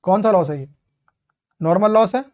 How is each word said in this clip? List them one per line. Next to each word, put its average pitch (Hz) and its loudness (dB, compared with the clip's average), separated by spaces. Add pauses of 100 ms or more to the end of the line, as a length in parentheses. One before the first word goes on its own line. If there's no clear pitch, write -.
कौन 190 0
सा 220 2
लॉस 175 0
है 147 -8
ये? 135 -14 (920)
नॉर्मल 185 0
लॉस 220 2
है 269 -4 (100)